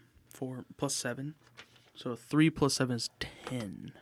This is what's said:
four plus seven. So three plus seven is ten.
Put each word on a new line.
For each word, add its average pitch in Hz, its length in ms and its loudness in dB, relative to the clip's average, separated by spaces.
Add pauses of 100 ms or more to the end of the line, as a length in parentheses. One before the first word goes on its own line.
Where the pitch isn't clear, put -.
(300)
four 127 340 -10 (140)
plus 139 180 -2
seven. 135 380 -6 (600)
So 123 200 -6
three 156 360 6
plus 143 240 4
seven 123 220 2
is - 120 -6 (100)
ten. - 720 -8 (100)